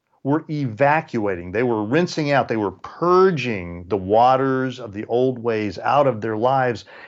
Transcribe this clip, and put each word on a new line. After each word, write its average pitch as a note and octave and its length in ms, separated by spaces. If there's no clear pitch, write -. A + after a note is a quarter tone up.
were D3+ 260
evacuating, A#2+ 1000
they A2 120
were A2+ 200
rinsing D3+ 480
out, B2+ 160
they A#2+ 80
were G#2 160
purging A#2+ 1160
the G#2 80
waters B2+ 840
of A2+ 140
the G#2 140
old B2 320
ways G#2+ 400
out C3+ 280
of A2+ 140
their A2 160
lives, B2+ 480